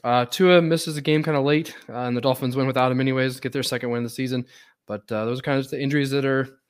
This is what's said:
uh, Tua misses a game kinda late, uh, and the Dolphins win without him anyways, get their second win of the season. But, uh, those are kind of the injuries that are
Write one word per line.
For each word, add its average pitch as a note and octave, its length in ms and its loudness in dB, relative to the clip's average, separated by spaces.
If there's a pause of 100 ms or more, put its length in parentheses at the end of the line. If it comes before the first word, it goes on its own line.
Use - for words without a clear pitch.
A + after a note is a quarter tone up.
uh, A#2+ 220 2
Tua F3+ 360 6
misses D#3+ 360 -2
a C#3+ 40 -4
game D#3 220 2
kinda D3+ 180 0
late, D3+ 360 0 (100)
uh, A#2+ 120 -10
and B2 160 -2
the A#2+ 60 0
Dolphins C3 360 0
win C3+ 100 2
without B2+ 240 2
him B2+ 80 0
anyways, C3 400 0
get B2+ 140 -8
their C#3 100 -2
second B2 260 -4
win A#2+ 100 -2
of A#2 100 -4
the A#2 40 -12
season. B2+ 320 -4 (400)
But, G#2 260 -10
uh, G#2+ 120 -2
those B2 160 -2
are - 40 -12
kind C#3 160 0
of C3+ 100 -6
the C3+ 120 -6
injuries C#3 300 0
that C#3 140 0
are C3+ 340 -2 (100)